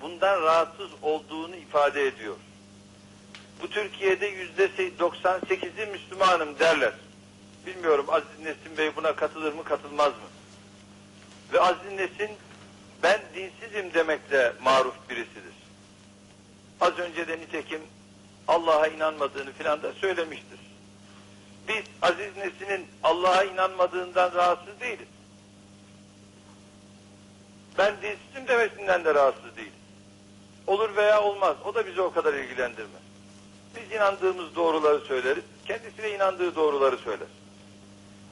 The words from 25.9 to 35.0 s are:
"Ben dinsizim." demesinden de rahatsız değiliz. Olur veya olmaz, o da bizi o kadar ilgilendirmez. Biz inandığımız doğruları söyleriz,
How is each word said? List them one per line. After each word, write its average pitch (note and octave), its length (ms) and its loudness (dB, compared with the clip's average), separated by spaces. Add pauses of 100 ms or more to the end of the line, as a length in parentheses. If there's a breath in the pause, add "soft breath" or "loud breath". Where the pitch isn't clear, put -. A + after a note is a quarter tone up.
"Ben G3+ 180 4
dinsizim." C4+ 520 -12
demesinden G3 580 2
de D3+ 100 4
rahatsız C3 420 2
değiliz. G#2+ 160 -14 (920)
Olur G3+ 280 0
veya G#3 280 6
olmaz, G3+ 320 2 (100)
o G#3 100 -4
da G#3+ 120 -2
bizi F#3 140 -4
o F3+ 120 0
kadar D#3 200 2
ilgilendirmez. B2 680 -6 (720)
Biz A3 220 -10
inandığımız F#3 580 2
doğruları D#3 440 4
söyleriz, C3 440 0 (220)